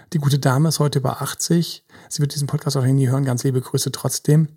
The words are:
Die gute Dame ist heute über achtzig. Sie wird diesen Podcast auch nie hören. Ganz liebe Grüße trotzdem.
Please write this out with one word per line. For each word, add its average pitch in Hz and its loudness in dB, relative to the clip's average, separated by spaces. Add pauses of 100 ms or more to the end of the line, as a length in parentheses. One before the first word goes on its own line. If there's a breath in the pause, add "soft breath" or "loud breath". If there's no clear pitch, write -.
(140 soft breath)
Die 170 2
gute 143 0
Dame 143 2
ist 151 -2
heute 147 2
über 127 -4
achtzig. - -2 (240 soft breath)
Sie - -4
wird 143 -2
diesen 143 -2
Podcast 143 -2
auch 135 0
nie 131 4
hören. 135 0
Ganz 127 -2
liebe 127 0
Grüße 131 -4
trotzdem. 151 2